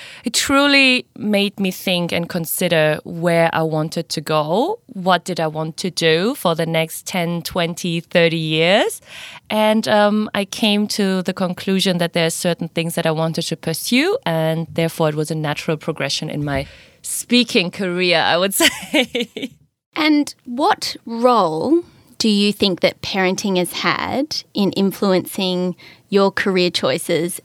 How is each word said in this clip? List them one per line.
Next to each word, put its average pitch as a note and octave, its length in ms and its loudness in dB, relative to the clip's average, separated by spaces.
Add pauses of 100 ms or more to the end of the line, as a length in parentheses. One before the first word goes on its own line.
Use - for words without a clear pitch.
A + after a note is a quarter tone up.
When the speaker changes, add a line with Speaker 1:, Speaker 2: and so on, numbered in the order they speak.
(260)
Speaker 1:
it A#3+ 80 -6
truly C#4 720 4 (100)
made G3+ 420 0
me G3 120 0
think F3 420 -2
and E3+ 160 -2
consider E3 760 0
where E3+ 500 2
I D#3+ 80 0
wanted D#3+ 480 -2
to E3 100 -4
go, D#3+ 580 0 (100)
what F3+ 360 2
did F3 160 -4
I D#3+ 60 2
want D#3 320 -4
to F#3 120 -4
do E3+ 440 2
for E3+ 200 0
the D#3+ 120 -2
next E3 400 -2
ten, E3+ 340 -2
twenty, E3+ 600 -2
thirty E3+ 360 2
years. E3 640 2 (480)
And, G#3+ 400 2
um, G#3+ 460 2
I G3+ 100 0
came G#3 440 0
to F#3+ 340 0
the F#3 100 -4
conclusion F#3 640 0
that E3+ 160 -2
there E3 140 2
are E3 40 0
certain E3+ 380 -2
things E3 260 -4
that E3 120 0
I D#3+ 40 2
wanted D#3+ 360 -2
to E3 100 -4
pursue, C4+ 680 0
and D#3+ 440 0
therefore E3 380 0
it D3+ 60 -2
was D#3 160 -4
a D#3+ 40 -4
natural D3+ 440 -4
progression D3+ 500 -6
in D3 160 -6
my C#3 220 -4 (340)
speaking A#3 680 0
career, F3+ 480 0
I C3+ 180 2
would F#3+ 180 2
<laughs> - 80 2
say. - 920 -2 (440)
Speaker 2:
And D4+ 380 2 (100)
what C#4 500 -2 (120)
role A#3 800 2 (340)
do A3+ 100 2
you G#3 240 4
think G3 280 0
that - 200 0
parenting F#3+ 560 0
has F3 160 0
had - 680 -2 (100)
in G3+ 200 0
influencing F#3 1040 0 (320)
your G3 240 2
career F#3 360 2
choices E3+ 760 -2